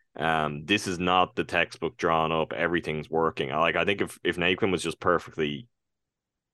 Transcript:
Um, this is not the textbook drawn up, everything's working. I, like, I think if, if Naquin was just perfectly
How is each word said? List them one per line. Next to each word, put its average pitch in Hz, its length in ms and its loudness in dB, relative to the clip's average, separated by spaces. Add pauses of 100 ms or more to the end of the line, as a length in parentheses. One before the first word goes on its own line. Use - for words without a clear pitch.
(180)
Um, 76 480 0
this 101 220 0
is 87 120 -4
not 90 360 2
the 87 80 0
textbook 82 520 -2
drawn 82 360 2
up, 80 220 0
everything's 80 560 -2
working. 78 420 0
I, 76 80 0
like, 82 160 2
I 85 100 2
think 101 160 0
if, - 220 -6
if 87 120 0
Naquin 90 360 2
was 80 120 0
just 82 160 -6
perfectly 78 680 -2 (880)